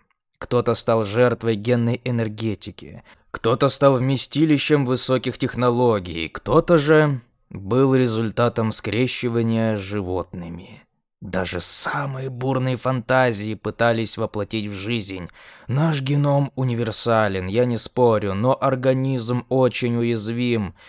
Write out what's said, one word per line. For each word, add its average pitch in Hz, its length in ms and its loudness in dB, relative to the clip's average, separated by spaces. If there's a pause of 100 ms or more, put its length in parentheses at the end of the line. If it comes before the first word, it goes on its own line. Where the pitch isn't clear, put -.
(380)
Кто-то 120 380 -2
стал 113 280 0
жертвой 117 520 0
генной 117 500 0
энергетики, 107 1000 -6 (260)
кто-то 131 380 0
стал 139 300 4
вместилищем 139 880 2
высоких 127 520 0
технологий, 113 920 0
кто-то 165 480 2
же 151 420 4 (300)
был 123 460 2
результатом 113 760 0
скрещивания 113 1040 0
с 101 60 -6
животными. 90 1000 -8 (380)
Даже 92 400 -4
самые 135 680 -2
бурные 127 460 -2
фантазии 123 800 0
пытались 113 640 -2
воплотить 107 520 -4
в 101 40 -8
жизнь. 95 560 -6 (400)
Наш 147 320 0
геном 143 540 2
универсален, 113 920 0
я 113 160 2
не 120 140 0
спорю, 107 560 2
но 123 260 0
организм 131 880 0
очень 123 480 2
уязвим. 117 800 -2 (140)